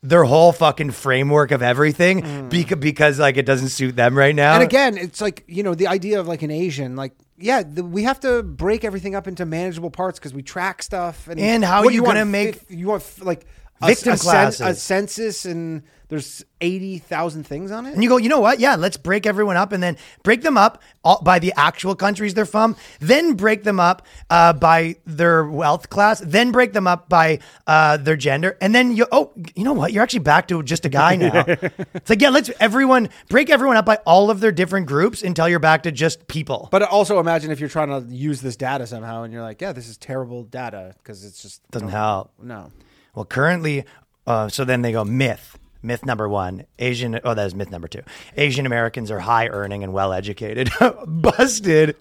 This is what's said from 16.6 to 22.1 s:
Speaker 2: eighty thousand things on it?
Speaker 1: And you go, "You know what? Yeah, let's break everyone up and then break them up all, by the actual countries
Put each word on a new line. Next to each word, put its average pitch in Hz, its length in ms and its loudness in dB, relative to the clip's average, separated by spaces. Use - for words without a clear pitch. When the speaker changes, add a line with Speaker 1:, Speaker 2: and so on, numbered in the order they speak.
Speaker 2:
eighty 185 380 -6
thousand 160 480 -8
things 180 240 -10
on 233 160 -12
it? 285 80 -14
Speaker 1:
And 202 80 0
you 240 60 2
go, 254 80 4
"You 233 120 0
know 302 100 2
what? 233 200 4
Yeah, 254 160 4
let's 175 200 -2
break 190 300 -2
everyone 202 320 0
up 196 160 0
and 185 80 -2
then 175 160 -2
break 233 200 0
them 311 120 2
up 208 260 2
all, 180 200 4
by 180 160 6
the 175 180 -2
actual 170 380 0
countries 208 400 -4